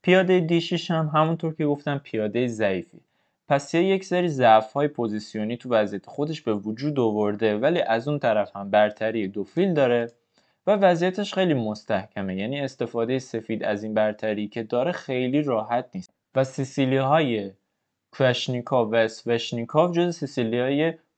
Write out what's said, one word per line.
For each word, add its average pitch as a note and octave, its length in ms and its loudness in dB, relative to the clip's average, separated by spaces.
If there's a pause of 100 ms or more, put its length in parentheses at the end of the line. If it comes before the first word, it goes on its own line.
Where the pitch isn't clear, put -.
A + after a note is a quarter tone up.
پیاده F#3 380 4
دی E3+ 200 2
شش E3+ 300 -6
هم D#3+ 240 0
همونطور D#3+ 400 0
که D#3 120 -2
گفتم C#3+ 320 -2
پیاده A2 480 -2
ضعیفی. G#2 540 -2 (480)
پس C#3+ 260 0
یه F3 100 4
یک F#3+ 200 0
سری F3 240 0
ضعف‌های B2+ 600 4
پوزیشنی A2 680 -6
تو B2+ 120 -14
وضعیت G#2 380 0
خودش D3+ 360 -8
به A2 120 -2
وجود A#2+ 460 -4
آورده، G#2 580 0
ولی D#3+ 220 0
از A2+ 280 -2
اون D3 100 -2
طرف G#2+ 380 -2
هم G2 140 -10
برتری G#2+ 580 0
دو G2+ 160 -6
فیل F3+ 300 -2
داره A#2+ 380 2 (540)
و F#3+ 40 0
وضعیتش F#3 640 2
خیلی F3+ 200 2
مستحکمه، G#2 840 -4
یعنی B2 240 -4
استفاده B2 580 -2
سفید A2+ 460 -6
از G#2 180 -2
این A2 120 -8
برتری G#2+ 540 0
که A#2 140 -8
داره B2 300 -2
خیلی C3 500 -2
راحت A#2+ 520 -2
نیست F#2 160 -10 (240)
و C3 100 4
سیسیلی C3+ 520 -2
های C3 540 2 (640)
کراشنیکوف B2 800 0
و A2+ 160 4
سوشنیکوف A#2 840 0
جز E3+ 240 0
سیسیلی B2 420 -2
های C#3+ 360 0 (240)